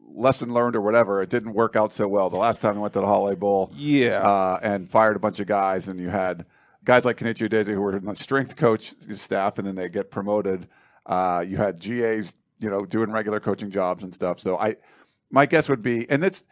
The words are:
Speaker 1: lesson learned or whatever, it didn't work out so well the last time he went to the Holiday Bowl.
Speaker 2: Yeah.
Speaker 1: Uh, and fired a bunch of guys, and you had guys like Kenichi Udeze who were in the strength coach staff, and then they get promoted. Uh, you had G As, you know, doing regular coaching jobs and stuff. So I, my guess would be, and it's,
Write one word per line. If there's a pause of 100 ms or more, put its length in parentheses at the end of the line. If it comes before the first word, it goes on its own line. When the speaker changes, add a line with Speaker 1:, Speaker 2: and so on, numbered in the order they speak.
(140)
Speaker 1:
lesson
learned
or
whatever,
it
didn't
work
out
so
well
the
last
time
he
went
to
the
Holiday
Bowl.
Speaker 2:
Yeah.
Speaker 1:
Uh,
and
fired
a
bunch
of
guys,
and
you
had (380)
guys
like
Kenichi
Udeze
who
were
in
the
strength
coach (220)
staff,
and
then
they
get
promoted. (360)
Uh,
you
had
G
As, (240)
you
know,
doing
regular
coaching
jobs
and
stuff.
So
I, (560)
my
guess
would
be,
and
it's,